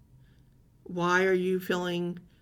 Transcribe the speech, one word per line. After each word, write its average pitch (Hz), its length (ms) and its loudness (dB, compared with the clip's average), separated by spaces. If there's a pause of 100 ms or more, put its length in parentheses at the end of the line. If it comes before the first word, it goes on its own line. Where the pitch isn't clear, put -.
(840)
Why 175 400 2
are 190 80 4
you 185 280 0
feeling 175 580 -4 (240)